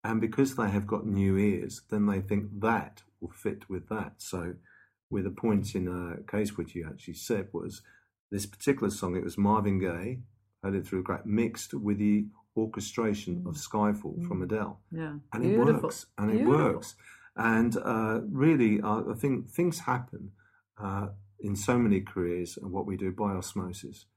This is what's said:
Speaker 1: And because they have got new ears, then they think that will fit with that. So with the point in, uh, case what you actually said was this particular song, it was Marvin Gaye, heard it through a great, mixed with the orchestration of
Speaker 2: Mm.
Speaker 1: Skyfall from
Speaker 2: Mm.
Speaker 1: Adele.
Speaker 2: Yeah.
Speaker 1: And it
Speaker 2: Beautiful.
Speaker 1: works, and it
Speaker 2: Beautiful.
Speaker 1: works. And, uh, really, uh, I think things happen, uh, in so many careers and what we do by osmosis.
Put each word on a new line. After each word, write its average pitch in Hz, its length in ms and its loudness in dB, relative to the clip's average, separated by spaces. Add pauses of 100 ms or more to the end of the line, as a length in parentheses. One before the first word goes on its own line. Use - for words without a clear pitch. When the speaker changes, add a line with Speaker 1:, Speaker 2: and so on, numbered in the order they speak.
Speaker 1:
And 113 180 0
because 131 340 2
they 110 140 2
have 101 180 0
got - 180 -2
new 98 320 4
ears, 101 520 0
then 104 160 2
they 98 160 2
think 104 400 -2
that 110 420 0 (160)
will 85 120 -10
fit - 380 -6
with 90 200 -6
that. 110 280 -6
So 90 380 -6 (540)
with 98 140 -2
the 95 80 -2
point 101 420 0
in, 90 140 0
uh, 87 420 -6
case 104 280 -2
what 85 180 -6
you 82 100 -6
actually 80 300 -12
said 101 380 -2
was 85 280 -8 (480)
this 101 160 -4
particular 127 440 0
song, 92 260 -4
it 92 80 -2
was 85 140 -6
Marvin 101 420 4
Gaye, 92 400 -4 (420)
heard 98 140 -2
it 92 100 -2
through 95 140 -2
a 92 40 -4
great, - 220 -4
mixed 110 480 0
with 101 240 0
the 104 300 4 (300)
orchestration 104 920 -2
of 82 80 -6
Speaker 2:
Mm. - 120 -10
Speaker 1:
Skyfall 104 600 0
from 90 120 -2
Speaker 2:
Mm. 90 40 -2
Speaker 1:
Adele. 104 380 -4 (100)
Speaker 2:
Yeah. 160 240 -6 (160)
Speaker 1:
And 113 140 -2
it - 100 4
Speaker 2:
Beautiful. 151 280 6
Speaker 1:
works, - 220 -6 (120)
and 104 140 0
it 110 120 4
Speaker 2:
Beautiful. 143 300 6
Speaker 1:
works. - 220 -8 (400)
And, 113 420 4
uh, 110 520 0
really, 131 520 6
uh, 107 300 0
I - 20 -2
think 123 360 -2
things 170 300 0
happen, 127 520 -4 (460)
uh, 101 320 -4 (300)
in 101 160 -2
so 123 220 2
many 104 240 6
careers 87 560 -4
and 101 140 -10
what 95 160 -4
we 95 100 -4
do 95 140 -2
by 101 220 0
osmosis. - 840 -8